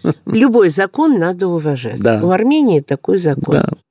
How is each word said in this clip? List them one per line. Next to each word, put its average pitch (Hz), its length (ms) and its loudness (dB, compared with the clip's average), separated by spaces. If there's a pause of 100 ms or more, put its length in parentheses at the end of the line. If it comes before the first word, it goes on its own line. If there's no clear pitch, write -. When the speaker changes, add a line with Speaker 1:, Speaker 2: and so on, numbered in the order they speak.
Speaker 1:
<laughs> - 220 -4
Speaker 2:
Любой 226 440 2
закон 214 480 0
надо 180 300 -2
уважать. 143 540 -4
Speaker 1:
Да. 113 220 2
Speaker 2:
У 175 60 0
Армении 220 520 2
такой 190 360 -2
закон. 160 380 -2
Speaker 1:
Да. - 140 2 (220)